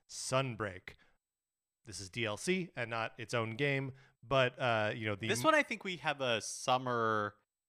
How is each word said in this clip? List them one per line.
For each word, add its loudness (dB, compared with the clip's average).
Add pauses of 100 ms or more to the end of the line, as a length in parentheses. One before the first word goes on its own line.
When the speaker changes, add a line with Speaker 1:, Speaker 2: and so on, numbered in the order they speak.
Speaker 1:
Sunbreak. -2 (880)
This -12
is -10
D -2
L -2
C -2
and -4
not -4
its -8
own 0
game, 0 (360)
but, 2
uh, 2
you -6
know, 0
the -6
Speaker 2:
This 0
Speaker 1:
m- 0
Speaker 2:
one 6
I 6
think -6
we -6
have -2
a 2
summer, 0 (340)